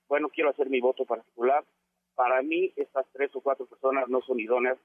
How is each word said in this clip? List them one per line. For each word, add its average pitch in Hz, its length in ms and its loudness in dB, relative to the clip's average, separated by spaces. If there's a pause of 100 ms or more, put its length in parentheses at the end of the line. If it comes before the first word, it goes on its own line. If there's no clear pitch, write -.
bueno, 147 180 0
quiero 156 220 0
hacer 135 200 -2
mi 131 120 0
voto 127 240 0
particular. 120 580 0 (520)
Para 127 260 2
mí, 165 340 -2
estas 135 380 -4
tres 135 220 -4
o 127 60 -6
cuatro 135 260 -2
personas 131 420 -2
no 127 120 0
son 127 180 -4
idóneas 123 460 0